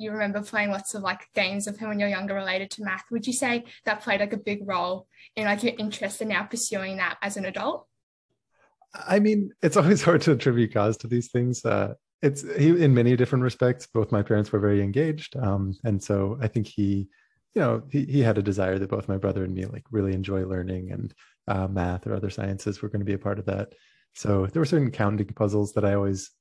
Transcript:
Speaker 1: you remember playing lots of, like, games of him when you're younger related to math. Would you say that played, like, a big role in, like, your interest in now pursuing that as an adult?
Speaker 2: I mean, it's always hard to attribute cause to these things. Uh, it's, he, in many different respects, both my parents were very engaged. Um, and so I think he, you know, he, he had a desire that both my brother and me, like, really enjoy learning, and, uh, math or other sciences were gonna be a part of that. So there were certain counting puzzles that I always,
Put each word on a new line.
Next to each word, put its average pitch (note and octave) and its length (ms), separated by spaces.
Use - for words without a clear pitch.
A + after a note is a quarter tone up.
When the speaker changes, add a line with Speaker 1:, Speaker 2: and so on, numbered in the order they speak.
Speaker 1:
you G#3+ 100
remember G#3 320
playing G#3 300
lots G3 200
of, G3+ 120
like, F#3+ 300
games G3+ 340
of G#3 100
him A3 100
when G#3 120
you're G3+ 80
younger G3 260
related F#3+ 380
to G#3+ 100
math. F#3 300
Would A#3 160
you B3 40
say A#3+ 320
that G#3+ 180
played, G3+ 160
like, G#3 140
a G#3+ 60
big G3+ 280
role F#3 400
in, G#3+ 80
like, G3+ 180
your A#3 160
interest G#3 420
in A3 80
now F#3+ 140
pursuing F#3+ 540
that F3+ 260
as G3+ 140
an G3 80
adult? G3 420
Speaker 2:
I F#3+ 120
mean, G#3 320
it's E3 140
always E3+ 260
hard - 200
to E3 100
attribute A#2+ 400
cause A2 260
to - 80
these A#2+ 240
things. B2 360
Uh, G2+ 280
it's, C#3+ 180
he, E3 260
in C3+ 120
many A#2+ 200
different B2+ 300
respects, B2 420
both A2 240
my G#2 120
parents G#2 280
were G#2+ 80
very G2+ 220
engaged. D3 560
Um, G2 380
and G#2 180
so G2+ 380
I A2+ 80
think G#2+ 180
he, G2 400
you G#3 60
know, A#2 300
he, C#3+ 160
he C#3 140
had A2 180
a G2 40
desire F#2+ 360
that F#2+ 100
both G2+ 180
my F#2+ 120
brother F#2+ 260
and F#2 80
me, F#2 140
like, - 240
really G2 240
enjoy F#2+ 320
learning, F#2 460
and, G#2+ 200
uh, F#2+ 220
math F#2 380
or G#2 80
other G2 160
sciences G2 500
were G2+ 80
gonna G2+ 160
be G2+ 80
a G2 60
part G2+ 200
of F#2+ 80
that. G2 280
So G2 320
there D#3+ 140
were D#3 60
certain C#3 240
counting G#2 360
puzzles G#2 480
that G#2 100
I G2+ 80
always, G2 380